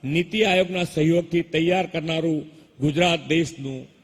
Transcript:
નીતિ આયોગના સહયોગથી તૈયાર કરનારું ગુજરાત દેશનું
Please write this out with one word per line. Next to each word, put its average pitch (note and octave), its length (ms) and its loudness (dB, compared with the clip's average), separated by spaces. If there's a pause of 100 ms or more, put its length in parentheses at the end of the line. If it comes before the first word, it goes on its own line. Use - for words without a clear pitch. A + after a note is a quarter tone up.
નીતિ F3 400 0
આયોગના F#3 400 2
સહયોગથી E3 580 2
તૈયાર F3+ 460 0
કરનારું D#3+ 580 -2 (340)
ગુજરાત D3+ 480 0
દેશનું C3+ 600 -2 (160)